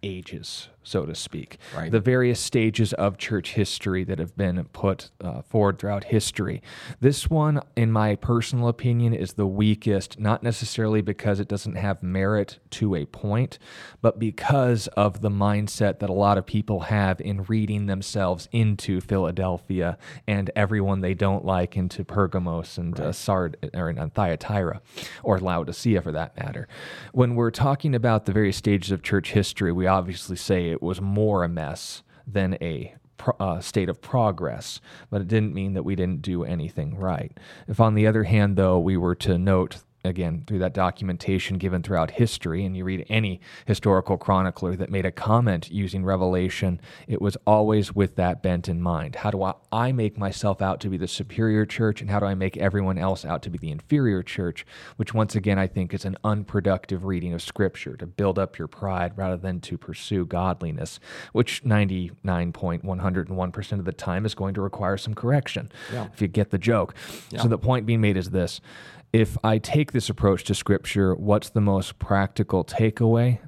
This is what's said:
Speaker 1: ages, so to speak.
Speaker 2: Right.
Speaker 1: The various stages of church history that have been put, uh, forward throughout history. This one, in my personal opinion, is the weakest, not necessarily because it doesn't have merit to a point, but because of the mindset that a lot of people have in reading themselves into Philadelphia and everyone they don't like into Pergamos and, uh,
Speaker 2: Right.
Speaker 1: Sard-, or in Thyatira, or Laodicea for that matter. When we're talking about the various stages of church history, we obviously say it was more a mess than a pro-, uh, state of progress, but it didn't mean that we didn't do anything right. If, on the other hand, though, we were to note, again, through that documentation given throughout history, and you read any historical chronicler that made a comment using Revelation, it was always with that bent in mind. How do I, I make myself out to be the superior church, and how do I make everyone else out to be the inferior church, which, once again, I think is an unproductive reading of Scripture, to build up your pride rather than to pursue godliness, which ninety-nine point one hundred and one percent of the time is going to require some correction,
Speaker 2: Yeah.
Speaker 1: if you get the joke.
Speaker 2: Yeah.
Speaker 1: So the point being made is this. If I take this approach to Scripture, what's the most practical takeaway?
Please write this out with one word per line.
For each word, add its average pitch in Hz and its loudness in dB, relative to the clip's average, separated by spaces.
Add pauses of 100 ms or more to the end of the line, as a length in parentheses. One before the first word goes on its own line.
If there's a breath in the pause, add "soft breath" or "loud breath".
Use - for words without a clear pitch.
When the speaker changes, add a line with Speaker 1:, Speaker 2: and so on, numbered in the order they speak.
Speaker 1:
ages, 90 -10 (140)
so 87 -2
to 80 -8
speak. - -12 (180 loud breath)
Speaker 2:
Right. 80 -4
Speaker 1:
The 113 6
various 123 2
stages 113 2
of 98 0
church - -4
history 92 0
that 87 -4
have 82 -6
been 90 0 (100)
put, - -2 (120)
uh, 71 -8
forward 101 2
throughout 101 -4
history. - -2 (380 loud breath)
This 135 4
one, 151 2 (140)
in 113 4
my 107 4
personal 120 0
opinion, 117 2
is 92 -4
the 104 0
weakest, 104 2
not 107 2
necessarily 110 0
because 101 -2
it 98 -2
doesn't 98 -4
have 98 -2
merit 95 0 (140)
to 104 0
a 87 -2
point, - -2 (420 loud breath)
but 113 4
because 120 2 (100)
of 104 2
the 107 0
mindset 104 0
that 101 -4
a 92 -2
lot 101 4
of 92 -6
people 107 -2
have 95 0
in 98 -4
reading 104 0
themselves 95 -2
into 104 2
Philadelphia 90 0 (280 loud breath)
and 101 0
everyone 98 2
they 92 0
don't 98 0
like 92 0
into 92 -4
Pergamos 87 -2
and, 85 -4
uh, 76 -2
Speaker 2:
Right. 82 -2
Speaker 1:
Sard-, 87 -2
or 85 -2
in 76 -4
Thyatira, 90 -2 (400 loud breath)
or 101 2
Laodicea 90 0
for 82 -6
that 78 -4
matter. - -8 (460 loud breath)
When 123 4
we're 117 2
talking 139 2
about 113 2
the 98 -2
various 101 4
stages 101 2
of 95 -2
church - 0
history, 98 2
we 90 0
obviously 92 0
say 90 0
it - -4
was 90 -2
more 101 2
a 85 0
mess 80 -8 (240 soft breath)
than 95 0
a 78 -6 (220)
pro-, - 0
uh, 90 0
state 90 -2
of - -6
progress, 90 -2 (300 loud breath)
but 104 -2
it 92 -4
didn't 107 2
mean 95 -4
that 90 -2
we 95 -2
didn't 90 -2
do 87 -4
anything 78 -4
right. 92 -4 (300 loud breath)
If, 107 2
on 110 6
the 107 6
other 110 4
hand, 101 4
though, 92 6
we 92 2
were 87 2
to 92 2
note, 92 2 (240)
again, 85 -2
through 107 -2
that 92 0
documentation 95 -2
given 90 -2
throughout 82 0
history, 95 0
and 95 -4
you 92 -6
read 92 -4
any 104 0 (280 loud breath)
historical 95 4
chronicler 92 0
that 90 -4
made 92 -2
a 90 0
comment 107 2
using 95 -2
Revelation, 92 0 (260 loud breath)
it - -2
was 101 0
always 107 4
with 101 2
that 90 0
bent 87 0
in 85 -2
mind. 80 -2
How 104 -2
do 98 0
I, 95 -2 (180)
I 117 2
make 113 0
myself 98 -2
out 95 0
to 101 -4
be 95 -2
the 87 -4
superior 107 0
church, 107 -2
and 104 -8
how 101 2
do 101 0
I 98 0
make 95 -2
everyone 95 0
else 90 -2
out 80 -4
to 92 -8
be 78 -8
the 80 -8
inferior 101 0
church, - -6 (300 loud breath)
which, - -4
once 110 2
again, 98 2
I 95 2
think 90 -4
is 98 -6
an 95 -6
unproductive 98 0
reading 87 -2
of 85 -6
Scripture, - -4
to - -10
build 95 0
up 95 -2
your 80 -8
pride 92 -4
rather 92 -2
than 90 -6
to - -8
pursue - -4
godliness, 85 -4 (320 loud breath)
which - 0
ninety-nine 92 0
point 85 -4
one 92 -4
hundred 90 -2
and 95 -6
one 90 -2
percent 101 -6
of 92 -4
the 92 -4
time 95 -4
is 107 -2
going 98 -4
to 101 -4
require 98 -2
some 107 -6
correction, - -2 (220 loud breath)
Speaker 2:
Yeah. 113 -6
Speaker 1:
if - -20
you 98 0
get 98 0
the 98 0
joke. 101 2 (340 loud breath)
Speaker 2:
Yeah. 120 -4
Speaker 1:
So 117 4
the 113 2
point 127 0
being 113 2
made 101 4
is 92 -4
this. 90 -2 (520 loud breath)
If 110 4
I 110 4
take 147 0
this - -2
approach 98 2
to 101 2
Scripture, 98 2
what's 104 2
the 113 0
most 98 2
practical 98 0
takeaway? 117 2